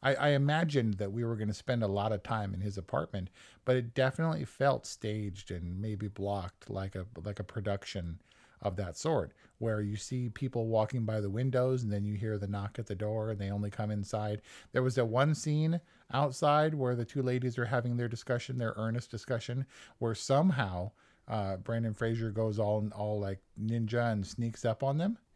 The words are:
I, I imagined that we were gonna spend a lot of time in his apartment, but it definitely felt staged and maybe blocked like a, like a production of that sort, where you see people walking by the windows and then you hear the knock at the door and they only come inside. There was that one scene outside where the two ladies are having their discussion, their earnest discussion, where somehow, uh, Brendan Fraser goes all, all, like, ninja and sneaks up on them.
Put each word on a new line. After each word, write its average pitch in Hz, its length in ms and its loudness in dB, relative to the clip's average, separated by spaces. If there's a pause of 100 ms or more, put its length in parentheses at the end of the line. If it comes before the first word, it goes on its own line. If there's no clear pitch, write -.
I, 135 120 4
I 151 160 2
imagined 143 640 4
that 98 180 -2
we 117 120 -2
were 117 120 0
gonna 107 180 0
spend 120 280 -2
a 104 60 4
lot 101 240 2
of 104 100 -2
time 104 320 -2
in 92 60 -4
his 98 180 -4
apartment, 92 500 -2 (360)
but 127 120 4
it 120 180 -2
definitely 156 520 2
felt 135 400 2
staged 104 640 -6
and 87 300 -4
maybe 107 280 -2
blocked 98 600 -4
like 95 240 -4
a, 92 100 -6 (200)
like 101 140 -6
a 104 60 -4
production 98 720 -4 (440)
of 95 140 -2
that 92 200 -6
sort, 135 360 0 (260)
where 110 240 0
you 104 140 -2
see 123 340 -4
people 120 380 -2
walking 113 360 2
by 110 160 0
the 101 80 0
windows 127 540 2
and 104 100 0
then 101 120 0
you 104 100 0
hear 107 240 -2
the 98 80 -4
knock 101 320 -4
at 117 80 -4
the 101 80 -4
door 107 360 -2
and 104 100 -4
they 98 100 -2
only 104 200 -2
come 107 200 -2
inside. 104 500 -2 (320)
There 127 120 2
was 127 100 2
that 123 120 4
one 135 280 4
scene 156 460 0 (340)
outside 147 580 4
where 127 220 2
the 120 100 0
two 135 180 -2
ladies 127 360 0
are 120 80 2
having 120 300 2
their 120 120 0
discussion, 120 500 -2
their 113 180 0
earnest 113 340 -2
discussion, 120 560 -4 (320)
where 113 160 0
somehow, 123 800 2 (340)
uh, 98 300 0
Brendan 113 380 -2
Fraser 113 360 0
goes 110 300 0
all, 107 340 2
all, 107 240 -2
like, 98 220 -4 (200)
ninja 117 520 2
and 104 120 0
sneaks 117 400 -4
up 113 200 0
on 139 140 2
them. 202 200 0 (180)